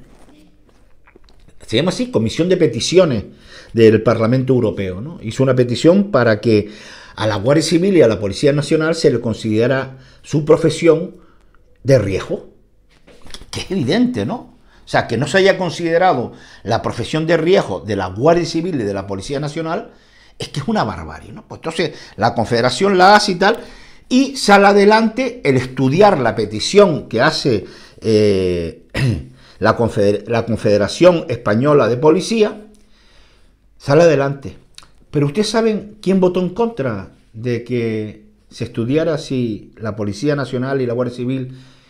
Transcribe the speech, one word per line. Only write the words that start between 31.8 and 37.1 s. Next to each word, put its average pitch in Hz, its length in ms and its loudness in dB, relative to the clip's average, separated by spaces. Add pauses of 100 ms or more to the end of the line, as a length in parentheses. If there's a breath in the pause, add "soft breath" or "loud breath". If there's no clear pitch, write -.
de 117 80 0
Policía, 185 720 0 (1080 soft breath)
sale 151 260 2
adelante. 139 540 0 (520)
Pero 143 180 0
¿ustedes 208 220 -2
saben 226 520 -2
quién 190 180 0
votó 185 220 2
en 175 80 -2
contra 131 600 -6 (200)